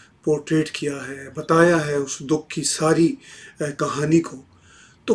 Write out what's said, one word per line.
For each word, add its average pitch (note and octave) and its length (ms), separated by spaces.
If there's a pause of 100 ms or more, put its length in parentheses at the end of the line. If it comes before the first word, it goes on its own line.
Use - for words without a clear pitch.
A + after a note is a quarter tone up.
(260)
portrait D#3 440
किया C#3 360
है, C3+ 320
बताया E3 400
है D3 200
उस C#3 240
दुख D3+ 260
की - 140
सारी, D#3 560 (440)
अ, D3+ 40
कहानी D3 540
को। C3+ 260 (600)
तो A#3 80